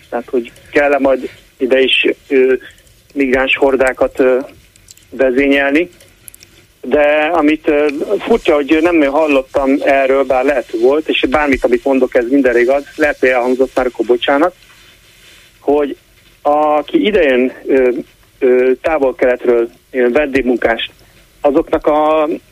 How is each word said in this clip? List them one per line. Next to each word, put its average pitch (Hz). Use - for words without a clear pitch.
tehát 123
hogy 120
kell-e 143
majd 131
ide 131
is, -
ö, 131
migráns 135
hordákat, 131
ö, 127
vezényelni. 139
De 151
amit, 156
ö, 147
furcsa, 214
hogy 147
nem 170
hallottam 139
erről, 135
bár 131
lehet, 135
hogy 113
volt, 139
és -
bármit, 139
amit 120
mondok, 135
ez 123
minden 127
igaz, 131
lehet, 147
hogy 131
elhangzott 127
már, 127
akkor -
bocsánat, 143
hogy 147
aki 151
idejön, 139
ö, 131
ö, 127
Távol-Keletről, 123
ö, 123
vendégmunkás, 123
azoknak 151
a 156